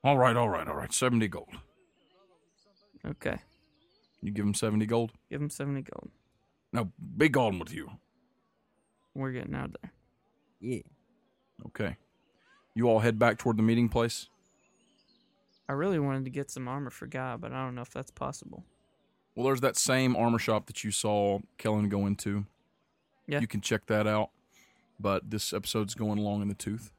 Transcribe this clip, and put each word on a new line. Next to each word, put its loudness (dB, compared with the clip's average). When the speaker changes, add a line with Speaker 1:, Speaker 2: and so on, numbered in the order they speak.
Speaker 1:
all 6
right, 6
all 4
right, -2
all -4
right. -6
Seventy 2
gold. -10
Speaker 2:
Okay. -8
Speaker 1:
You -4
give 0
him 2
seventy 2
gold? 0
Speaker 2:
Give -8
him -4
seventy -6
gold. -16
Speaker 1:
Now, -2
be 6
gone 4
with -8
you. -12
Speaker 2:
We're -6
getting -8
out -6
of -10
there. -18
Speaker 3:
Yeah. -6
Speaker 1:
Okay. -4
You 4
all 8
head 4
back 6
toward 2
the 4
meeting 6
place? 0
Speaker 2:
I -4
really 0
wanted 0
to -8
get -8
some -8
armor -6
for -16
Guy, -6
but -10
I -4
don't -6
know -10
if -14
that's -10
possible. -10
Speaker 1:
Well, -2
there's 2
that 2
same 4
armor 2
shop 0
that -12
you -4
saw 0
Kellen 0
go 0
into. -2
Speaker 2:
Yeah. -2
Speaker 1:
You 0
can -4
check -2
that 2
out. 2
But 0
this -4
episode's -2
going -2
long 0
in -2
the -4
tooth. -8